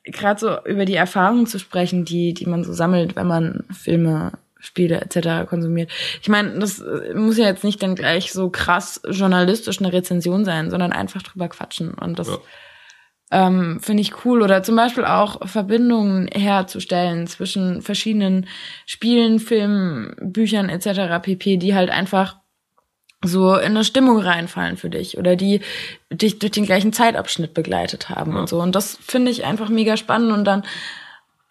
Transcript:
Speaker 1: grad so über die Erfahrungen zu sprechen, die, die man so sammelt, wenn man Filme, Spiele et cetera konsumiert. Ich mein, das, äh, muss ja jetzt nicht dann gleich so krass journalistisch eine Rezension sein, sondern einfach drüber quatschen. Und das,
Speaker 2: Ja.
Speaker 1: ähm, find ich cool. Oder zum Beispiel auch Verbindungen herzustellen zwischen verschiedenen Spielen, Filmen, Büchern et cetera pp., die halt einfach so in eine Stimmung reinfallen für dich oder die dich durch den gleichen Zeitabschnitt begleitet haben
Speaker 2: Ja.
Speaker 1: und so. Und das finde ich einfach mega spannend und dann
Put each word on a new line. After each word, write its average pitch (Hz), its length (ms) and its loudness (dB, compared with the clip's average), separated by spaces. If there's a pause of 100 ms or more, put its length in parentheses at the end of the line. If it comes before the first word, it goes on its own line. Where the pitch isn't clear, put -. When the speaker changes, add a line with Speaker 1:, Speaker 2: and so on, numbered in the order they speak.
(120)
Speaker 1:
grad 202 280 0
so 214 260 0
über 196 200 0
die 190 100 0
Erfahrungen 190 520 2
zu 202 120 -8
sprechen, 180 460 -2
die, 170 280 -2
die - 140 -8
man 170 160 -2
so - 100 -8
sammelt, 170 420 2
wenn 185 120 -2
man 165 440 0
Filme, 165 600 0 (280)
Spiele 170 400 -2
et - 140 -10
cetera 165 320 -2
konsumiert. 170 460 -2 (320)
Ich - 40 -2
mein, 208 320 0
das, 196 200 -4
äh, - 340 -6
muss 214 240 2
ja 226 80 6
jetzt 196 180 0
nicht 202 200 -2
dann 190 100 0
gleich 180 400 -2
so 185 160 -2
krass 180 580 -2
journalistisch 190 720 2
eine 185 140 0
Rezension 180 500 0
sein, 165 280 -2
sondern 180 200 0
einfach 190 300 -4
drüber 180 280 -8
quatschen. - 440 -10
Und 170 240 -6
das, 175 120 -8
Speaker 2:
Ja. - 80 -6 (1120)
Speaker 1:
ähm, 180 320 0
find 214 200 0
ich - 260 -6
cool. 240 160 4
Oder 190 220 4
zum 226 120 2
Beispiel 240 300 2
auch 196 420 0
Verbindungen 208 840 2
herzustellen 185 1000 0
zwischen 185 560 -4
verschiedenen 196 640 0 (400)
Spielen, 226 520 2
Filmen, 202 800 0
Büchern 196 500 0
et 175 120 -4
cetera 185 380 0
pp., 190 380 0
die 190 180 2
halt 185 160 4
einfach 190 460 0 (880)
so 185 320 4
in 190 200 2
eine 220 80 2
Stimmung 254 360 6
reinfallen 175 580 -2
für 175 120 -8
dich 170 280 -6
oder 180 180 4
die 196 260 2 (500)
dich 208 280 0
durch 208 120 -2
den 208 140 0
gleichen 196 280 2
Zeitabschnitt 226 600 0
begleitet - 540 -4
haben 160 240 -4
Speaker 2:
Ja. 98 60 -2
Speaker 1:
und 92 100 -4
so. 170 120 -2
Und 180 140 0
das 202 260 -2
finde 247 300 0
ich - 140 -6
einfach 208 240 -4
mega 220 260 2
spannend 220 360 0
und 208 140 2
dann 196 180 2 (880)